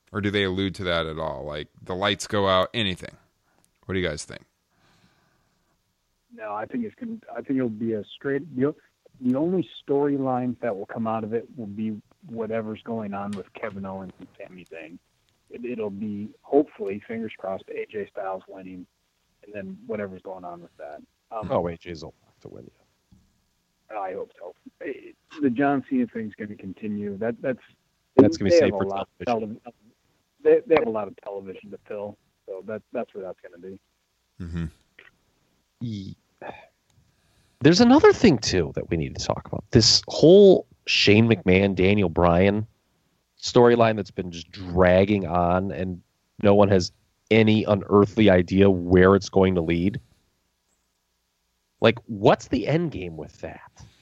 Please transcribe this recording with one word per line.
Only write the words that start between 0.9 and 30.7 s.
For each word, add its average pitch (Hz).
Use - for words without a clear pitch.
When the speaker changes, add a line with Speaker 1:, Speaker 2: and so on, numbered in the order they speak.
Speaker 1:
at 78
all? 73
Like, 76
the 92
lights 101
go 101
out, 95
anything? 98
What 92
do 95
you 87
guys 78
think? -
Speaker 2:
No, 220
I 214
think 240
it's 208
gonna, 226
I 117
think 135
it'll 123
be 110
a 104
straight, 143
you'll, 139
the 127
only 170
storyline 135
that 113
will 101
come 113
out 110
of 107
it 113
will 113
be 107
whatever's 110
going 110
on 101
with 95
Kevin 98
Owens 95
and -
Sami 90
Zayn. 82
It, 240
it'll 220
be, 104
hopefully, -
fingers 113
crossed, 95
A 113
J 101
Styles 95
winning, 92
and 104
then 95
whatever's 101
going 92
on 87
with -
that. 73
Um, 107
Speaker 3:
Oh, 95
A 85
J's 82
will 78
have -
to -
win, -
yeah. 180
Speaker 2:
I 190
hope -
so. 180
It, 330
the 143
John 139
Cena 123
thing's 110
gonna 104
continue. 104
That, 113
that's, 131
Speaker 3:
That's 104
gonna 98
be -
Speaker 2:
they -
Speaker 3:
safe 98
Speaker 2:
have 98
a -
Speaker 3:
for -
Speaker 2:
lot 98
of 90
Speaker 3:
television. 110
Speaker 2:
televi-, 117
they, 156
they 160